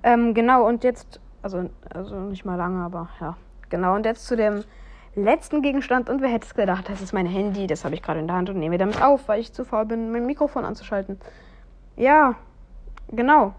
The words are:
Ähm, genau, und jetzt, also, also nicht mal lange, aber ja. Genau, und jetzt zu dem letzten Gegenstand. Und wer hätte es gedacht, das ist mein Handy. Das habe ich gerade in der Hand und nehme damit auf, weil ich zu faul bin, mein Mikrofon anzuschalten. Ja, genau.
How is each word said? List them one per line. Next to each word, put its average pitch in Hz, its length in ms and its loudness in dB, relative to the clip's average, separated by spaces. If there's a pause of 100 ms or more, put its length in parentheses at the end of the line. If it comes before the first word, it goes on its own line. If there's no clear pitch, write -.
Ähm, 233 320 4
genau, 233 320 6
und 233 200 0
jetzt, - 340 -2 (220)
also, 180 280 -6 (240)
also 202 220 -10
nicht 190 300 -10
mal 180 100 -4
lange, 180 260 -4
aber 170 280 -8 (100)
ja. 170 160 -10 (320)
Genau, 185 280 0
und 220 100 -2
jetzt 233 220 -2
zu 240 100 0
dem 214 260 0 (500)
letzten 262 480 2
Gegenstand. 262 480 0
Und 262 120 -2
wer 262 80 0
hätte 233 180 -2
es - 80 -16
gedacht, 190 320 0
das 196 140 -8
ist 185 100 -10
mein 190 140 0
Handy. 196 420 -2
Das 151 160 -4
habe 151 120 -4
ich - 60 -10
gerade 160 200 -4
in 160 60 -4
der 180 100 -2
Hand 180 120 -2
und 190 100 -4
nehme 165 180 0
damit 196 240 0
auf, 277 260 4
weil 214 140 0
ich 226 100 -12
zu 254 140 -8
faul 220 200 -2
bin, 226 280 -4
mein 240 120 -2
Mikrofon 285 380 -2
anzuschalten. 196 560 -6 (760)
Ja, 269 380 6 (720)
genau. 240 500 4